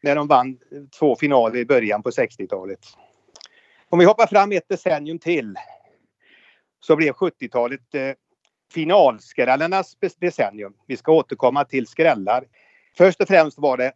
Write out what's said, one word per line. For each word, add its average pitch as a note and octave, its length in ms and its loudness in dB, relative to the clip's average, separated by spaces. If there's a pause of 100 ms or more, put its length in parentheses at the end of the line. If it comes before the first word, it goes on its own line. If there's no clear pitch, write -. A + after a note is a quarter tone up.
när C#3+ 140 0
de D3 120 -4
vann C3 300 2 (400)
två C#3 180 2
finaler B2 400 0
i A#2+ 80 -2
början A2 380 0
på B2 100 -6
sextiotalet. G2 680 -8 (1080)
Om E3+ 80 0
vi F3 60 8
hoppar G#3+ 220 4
fram G3+ 260 2
ett F3+ 160 -4
decennium D#3+ 500 -4
till C3+ 380 -6 (1200)
så D#3 160 0
blev D3+ 160 -2
sjuttiotalet, B2 840 -6
eh, C3+ 160 -6 (640)
finalskrällarnas D#3 1300 0
bes-, F3+ 200 -6
decennium. G#2 520 -6 (140)
Vi B2+ 100 -10
ska - 160 -2
återkomma C#3+ 520 0
till C3 220 -6
skrällar. B2 580 -2 (520)
Först F3+ 240 4
och F#3+ 80 0
främst D#3+ 300 2
var C#3 180 -2
det B2+ 200 -4